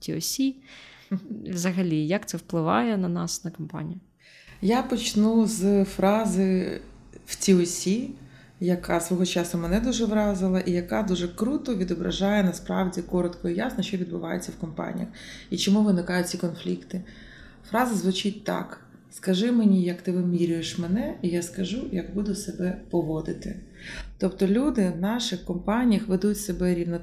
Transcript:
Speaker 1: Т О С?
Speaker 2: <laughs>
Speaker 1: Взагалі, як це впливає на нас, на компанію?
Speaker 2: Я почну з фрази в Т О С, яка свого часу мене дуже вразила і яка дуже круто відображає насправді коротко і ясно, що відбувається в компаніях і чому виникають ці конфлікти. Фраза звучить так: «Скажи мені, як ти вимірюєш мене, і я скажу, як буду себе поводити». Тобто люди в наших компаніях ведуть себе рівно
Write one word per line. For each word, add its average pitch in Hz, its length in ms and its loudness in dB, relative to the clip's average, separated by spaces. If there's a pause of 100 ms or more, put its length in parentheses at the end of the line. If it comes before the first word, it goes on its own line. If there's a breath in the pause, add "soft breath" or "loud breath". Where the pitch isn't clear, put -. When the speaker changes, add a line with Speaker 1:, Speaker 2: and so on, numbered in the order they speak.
Speaker 1:
Т - 160 -4
О 165 40 -2
С? 269 340 0 (560 loud breath)
Speaker 2:
<laughs> 190 100 -2 (300)
Speaker 1:
Взагалі, 175 560 0
як 196 220 -2
це - 80 -6
впливає 190 600 0
на 185 120 0
нас, 170 360 -4
на 170 60 -6
компанію? 160 500 -10 (640 loud breath)
Speaker 2:
Я 233 200 4
почну 220 640 4
з 196 380 4
фрази 190 960 2 (460)
в - 100 -10 (100)
Т 196 80 10
О 180 120 8
С, 190 340 0 (600 loud breath)
яка 175 400 0
свого 180 260 0
часу 175 320 0
мене 175 220 2
дуже 233 240 0
вразила 196 560 2
і 180 120 0
яка 175 300 0
дуже 180 260 0
круто 247 480 -2
відображає 180 680 0
насправді 180 580 -2
коротко 175 460 -2
і 175 60 -2
ясно, 226 280 -2
що 190 140 -4
відбувається 170 600 -6
в - 40 -12
компаніях - 480 -6 (420 loud breath)
і 190 60 -2
чому 196 260 4
виникають 180 460 2
ці 185 100 -6
конфлікти. 180 640 -6 (720 loud breath)
Фраза 240 240 2
звучить 190 500 0
так: 180 360 -6 (300)
«Скажи 190 420 0
мені, 202 300 6
як 175 200 -2
ти 185 100 -2
вимірюєш 170 640 0
мене, 208 440 -2
і 180 60 0
я 175 140 0
скажу, 190 360 -6 (140)
як 175 220 -6
буду 202 200 -2
себе 180 440 -4 (120)
поводити». 156 640 -4 (640 loud breath)
Тобто 190 280 0
люди 220 500 2
в 165 40 -4
наших 202 440 -2
компаніях 202 640 2
ведуть 202 300 2
себе 180 360 0
рівно 170 280 -2